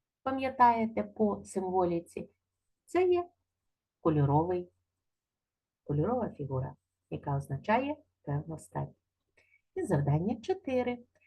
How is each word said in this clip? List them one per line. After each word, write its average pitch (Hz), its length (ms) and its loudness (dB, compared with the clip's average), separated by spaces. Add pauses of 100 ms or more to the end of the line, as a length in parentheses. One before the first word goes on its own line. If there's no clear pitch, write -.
(240)
пам'ятаєте, 240 800 2
по 208 400 0
символіці, 180 840 -2 (560)
це 370 220 2
є 349 180 4 (760)
кольоровий – 160 680 2 (1120)
Кольорова 185 460 -2
фігура, 135 460 -6 (340)
яка 143 280 -4
означає 226 580 -2 (280)
певну 151 340 -6
стать. 143 320 -10 (840)
І 370 80 -4
завдання 160 520 0
чотири. 254 640 -2 (300)